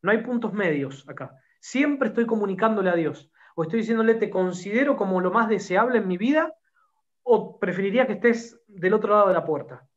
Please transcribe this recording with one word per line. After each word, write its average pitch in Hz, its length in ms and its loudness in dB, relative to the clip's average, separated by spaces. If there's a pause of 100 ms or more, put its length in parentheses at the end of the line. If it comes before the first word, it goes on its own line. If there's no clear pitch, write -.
No 185 80 0
hay 226 80 2
puntos 226 340 -4
medios 151 560 -4
acá. 131 240 -14 (280)
Siempre 269 480 0
estoy 233 180 0
comunicándole 202 640 0
a 175 40 0
Dios. 156 360 -4 (240)
O 165 80 -4
estoy 160 180 -2
diciéndole, 220 340 2
"Te 214 160 -2
considero 202 680 0
como 185 240 0
lo 180 120 0
más 220 160 2
deseable 214 500 0
en 196 80 -2
mi 185 100 -2
vida", 302 380 0 (680)
o 196 340 2
preferiría 196 480 0
que 214 80 -4
estés - 540 0
del 190 260 0
otro 208 160 0
lado 208 180 6
de 185 60 4
la 160 100 0
puerta. 139 520 -6